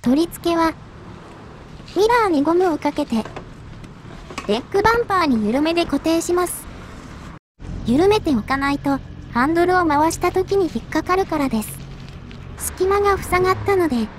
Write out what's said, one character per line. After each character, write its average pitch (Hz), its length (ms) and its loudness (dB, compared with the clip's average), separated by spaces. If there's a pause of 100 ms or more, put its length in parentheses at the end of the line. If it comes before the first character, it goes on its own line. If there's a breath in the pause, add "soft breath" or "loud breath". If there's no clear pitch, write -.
取 302 160 4
り - 80 -14
付 - 160 -4
け 339 80 2
は、 320 160 2 (1200)
ミ 403 120 4
ラ 466 220 4
ー - 0 -
に 294 120 4
ゴ 320 140 2
ム 370 180 4
を - 60 -2
か 294 120 0
け 285 140 -2
て、 226 120 0 (1300)
レ 208 80 2
ッ - 160 -4
グ 392 100 2
バ 440 120 4
ン 466 120 2
パ 392 140 0
ー 330 80 4
に 226 180 2
緩 247 160 2
め 330 140 2
で 339 100 4
固 294 140 0
定 330 220 2
し 349 120 -2
ま 349 140 2
す。 - 180 -10 (1200)
緩 285 220 4
め 427 120 6
て 311 160 2
お 208 60 2
か 269 160 -2
な 277 140 0
い 285 80 0
と、 277 180 0 (380)
ハ 247 100 4
ン 330 80 2
ド 339 140 4
ル 370 100 4
を 359 80 4
回 311 260 4
し - 80 -6
た 349 120 2
時 381 260 2
に 392 60 4
引 294 180 -2
っ - 40 -14
か 311 180 -2
か 359 120 0
る 381 120 2
か 320 100 -2
ら 277 100 0
で 220 140 0
す。 - 160 -10 (800)
隙 - 300 -2
間 403 140 4
が 403 180 4
塞 359 220 0
が 370 100 4
っ 381 60 2
た 403 180 2
の 349 120 4
で 233 200 0 (120)